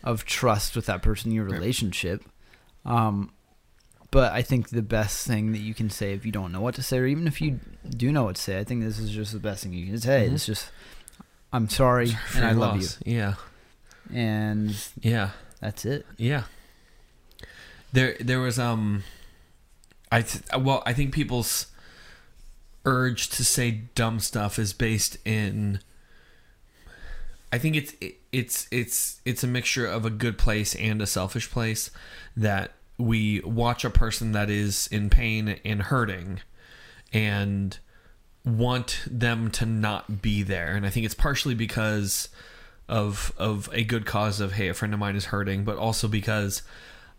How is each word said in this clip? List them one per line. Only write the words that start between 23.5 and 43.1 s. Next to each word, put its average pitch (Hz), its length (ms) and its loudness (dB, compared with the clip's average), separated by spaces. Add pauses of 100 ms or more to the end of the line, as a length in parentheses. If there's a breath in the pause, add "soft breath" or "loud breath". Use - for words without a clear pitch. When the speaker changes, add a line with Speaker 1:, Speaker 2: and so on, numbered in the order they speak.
Speaker 2:
dumb 113 260 2
stuff 104 380 -2
is 104 140 0
based 110 520 0
in, 104 560 0 (1700 loud breath)
I 127 60 0
think 156 180 2
it's, 143 240 -4
it, - 160 -12 (160)
it's, - 380 -2
it's, - 540 -2
it's 123 200 -2
a - 20 0
mixture 123 400 0
of 107 180 -2
a 113 60 0
good 110 260 -2
place 107 380 4
and 107 260 0
a 101 60 -2
selfish 95 440 -2
place, 110 400 -2 (460 loud breath)
that 101 360 2 (260)
we 110 420 2
watch 117 440 0
a 123 60 0
person 113 420 4
that 104 180 2
is 104 380 0
in 104 220 0
pain 110 540 6
and 104 180 -2
hurting 95 580 -2 (720 loud breath)
and 101 640 0 (680 soft breath)
want 120 560 0 (100)
them 117 420 0
to 120 120 0
not 107 580 -2
be 104 200 2
there. 92 340 -2
And 101 80 0
I 98 60 2
think 113 160 0
it's - 80 -4
partially 139 400 0
because 107 760 0 (600 loud breath)
of, 104 500 -2